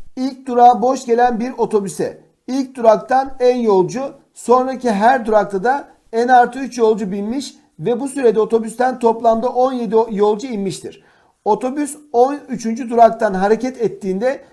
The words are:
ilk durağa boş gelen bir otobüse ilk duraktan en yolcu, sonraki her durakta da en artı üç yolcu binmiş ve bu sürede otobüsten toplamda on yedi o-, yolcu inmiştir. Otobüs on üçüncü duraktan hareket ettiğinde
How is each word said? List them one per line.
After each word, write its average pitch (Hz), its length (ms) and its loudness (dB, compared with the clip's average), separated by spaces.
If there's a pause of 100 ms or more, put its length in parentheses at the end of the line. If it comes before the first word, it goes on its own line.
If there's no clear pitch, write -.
(160)
ilk 262 300 -8
durağa 240 360 6
boş 254 240 -2
gelen 233 340 2
bir 247 180 -4
otobüse 196 640 -4 (260)
ilk 254 300 -4
duraktan 240 640 0
en 247 160 4
yolcu, 214 560 0 (220)
sonraki 254 560 0
her 220 360 2
durakta 202 380 0
da 269 240 -2 (240)
en 233 160 0
artı 247 300 4
üç 254 200 -8
yolcu 220 340 2
binmiş 214 420 -6 (240)
ve 214 220 -2
bu 277 80 -6
sürede 240 320 2
otobüsten 226 580 -2
toplamda 226 500 0
on 254 240 0
yedi 226 240 -2
o-, 233 140 2
yolcu 208 360 0
inmiştir. 196 580 -8 (400)
Otobüs 262 520 -4 (160)
on 262 260 2 (100)
üçüncü 226 420 -6
duraktan 226 440 2
hareket 226 480 -2
ettiğinde 196 720 -4